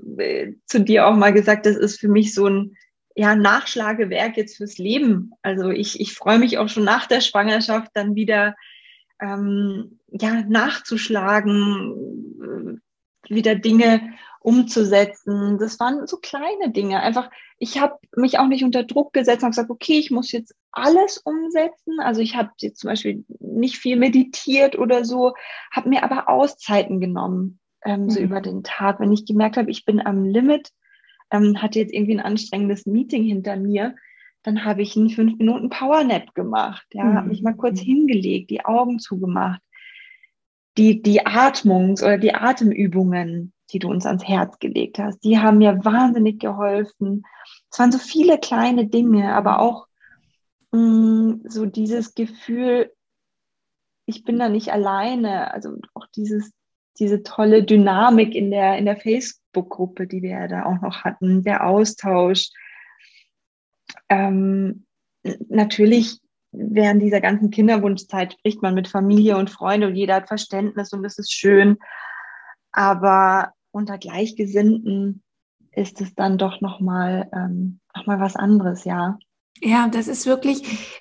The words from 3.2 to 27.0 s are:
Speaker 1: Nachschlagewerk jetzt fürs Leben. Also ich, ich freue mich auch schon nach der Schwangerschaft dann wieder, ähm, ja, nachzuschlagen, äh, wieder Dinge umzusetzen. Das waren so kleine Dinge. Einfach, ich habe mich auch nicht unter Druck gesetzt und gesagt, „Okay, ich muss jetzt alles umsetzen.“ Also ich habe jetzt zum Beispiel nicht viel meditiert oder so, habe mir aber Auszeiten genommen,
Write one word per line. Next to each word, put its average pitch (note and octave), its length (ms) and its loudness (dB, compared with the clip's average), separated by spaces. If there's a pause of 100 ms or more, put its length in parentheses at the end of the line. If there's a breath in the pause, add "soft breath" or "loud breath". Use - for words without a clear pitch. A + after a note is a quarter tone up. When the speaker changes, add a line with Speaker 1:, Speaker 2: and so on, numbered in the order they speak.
Speaker 1:
Nachschlagewerk G#3+ 1000 0
jetzt G#3+ 200 -6
fürs G#3 220 -14
Leben. G#3 540 0 (100)
Also F#3+ 280 -4
ich, - 300 -6
ich - 140 -8
freue A3 240 2
mich A#3+ 200 2
auch G#3+ 100 -2
schon G#3+ 160 -2
nach A#3 220 0
der - 140 0
Schwangerschaft A3 760 -2
dann G#3 200 -2
wieder, G#3 400 0 (680 soft breath)
ähm, G3+ 880 -6
ja, A3 400 -2
nachzuschlagen, G#3 2250 -2 (480)
äh, G#3 60 -6
wieder A3+ 200 2
Dinge A3+ 600 4 (260 loud breath)
umzusetzen. G3+ 1160 2
Das A3 200 -6
waren C#4 280 -2
so F#4 100 -10
kleine E4 540 -6
Dinge. G3 300 -2
Einfach, B3 300 -2 (280 loud breath)
ich A#3+ 220 -6
habe C#4+ 180 0 (180)
mich B3+ 220 0
auch C4+ 100 2
nicht C4 160 0
unter B3 180 0
Druck C#4+ 300 -4
gesetzt A#3+ 320 2
und A#3+ 60 0
gesagt, A#3 200 -4
„Okay, D4+ 280 -2
ich D4+ 120 -2
muss B3 220 -4
jetzt A3+ 220 -10 (180)
alles E4+ 460 2
umsetzen.“ D#4+ 840 -4
Also A3+ 200 -2
ich A3+ 140 -4
habe A3 240 -4
jetzt G#3+ 220 -10
zum G3+ 80 -10
Beispiel G#3+ 360 -6 (140)
nicht A#3+ 380 -4
viel B3 200 -2
meditiert C4 840 2
oder A#3+ 260 2
so, B3 300 0 (360 loud breath)
habe - 200 -2
mir C4+ 120 2
aber - 260 -2
Auszeiten A3 680 0
genommen, F#3 600 -4 (240)